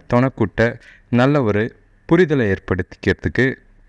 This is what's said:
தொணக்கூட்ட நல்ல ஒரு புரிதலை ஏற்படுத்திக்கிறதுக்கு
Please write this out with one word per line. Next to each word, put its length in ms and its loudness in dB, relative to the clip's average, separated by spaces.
தொணக்கூட்ட 680 -2
நல்ல 340 2
ஒரு 320 -2
புரிதலை 440 2
ஏற்படுத்திக்கிறதுக்கு 1000 -2